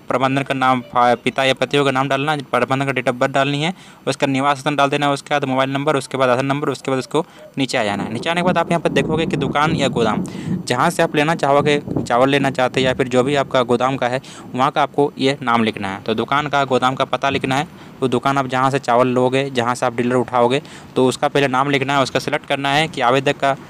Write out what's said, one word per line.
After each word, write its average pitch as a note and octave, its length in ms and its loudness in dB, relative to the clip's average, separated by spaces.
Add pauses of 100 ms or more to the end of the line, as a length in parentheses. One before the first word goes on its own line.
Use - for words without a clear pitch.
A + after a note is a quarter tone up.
प्रबंधन C3+ 380 0
का C#3 120 -4
नाम, C3 280 2
फा-, B2 340 2
पिता C3 280 -2
या C3+ 100 4
पति C3 220 -2
होगा C#3 140 2
नाम C3+ 180 0
डालना C3+ 240 -2
है, D3 120 -4
प्रबंधन C3 420 0
का C3+ 60 -2
date B2+ 160 -2
of B2 60 0
birth C3+ 180 0
डालनी C#3+ 300 0
है, E3+ 100 -2 (340)
उसका C3+ 200 0
निवास C3+ 340 0
स्थान D3 160 -2
डाल C#3 140 2
देना C#3+ 160 0
है, C#3+ 60 2
उसके C#3 220 -4
बाद C#3+ 100 0
मोबाइल C3 260 0
नंबर, C#3+ 260 0
उसके C3 220 -4
बाद C3 100 2
आधार B2 160 2
नंबर, C#3+ 240 -2
उसके C3+ 220 -6
बाद C3 80 0
उसको D3 260 -4 (340)
नीचे C3+ 200 -2
आ A#2 60 0
जाना G2+ 180 -2
है। G2+ 100 -8
नीचे D#3+ 180 -6
आने F3 100 0
के F3 40 -2
बाद F3+ 140 2
आप E3+ 120 -2
यहाँ E3 100 0
पर D#3 100 -2
देखोगे D#3 360 0
कि D#3 100 -2
दुकान C#3+ 400 0
या C#3 140 0
गोदाम, G#2+ 340 0 (400)
जहाँ B2+ 260 0
से E3 120 0
आप E3 140 0
लेना D3+ 180 2
चाहोगे, C#3+ 460 2 (180)
चावल B2+ 300 2
लेना C#3 220 2
चाहते B2+ 300 0
हैं C3 60 0
या B2+ 80 2
फिर C3 140 0
जो B2 160 4
भी C#3+ 120 0
आपका C3 280 2
गोदाम B2 320 2
का B2 120 -2
है B2+ 120 -2 (260)
वहाँ C3 240 0
का D3+ 120 0
आपको C#3+ 360 0
ये C3+ 240 0
नाम A#2 220 2
लिखना G#2 240 -4
है। F#2+ 140 -8
तो A2 120 -4
दुकान C#3 340 -2
का, C#3+ 160 0
गोदाम B2+ 300 0
का C3 120 -2
पता C#3 240 -2
लिखना C3+ 260 -2
है, D3+ 120 -2 (320)
वो C3 80 0
दुकान C#3 300 0
आप C3 100 -2
जहाँ C3 220 2
से C3+ 100 -2
चावल B2+ 280 2
लोगे, B2+ 420 0
जहाँ A#2+ 240 0
से B2+ 120 -2
आप A#2+ 100 -2
डीलर B2 200 0
उठाओगे B2 460 2 (340)
तो B2+ 100 4
उसका C3 220 0
पहले C#3+ 200 2
नाम C3 220 0
लिखना C#3 240 0
है। C#3 80 2
उसका B2+ 160 -2
select C#3+ 280 -4
करना C#3 240 -2
है D3+ 180 2
कि C#3+ 140 -8
आवेदक C3+ 340 2
का C#3 200 0 (140)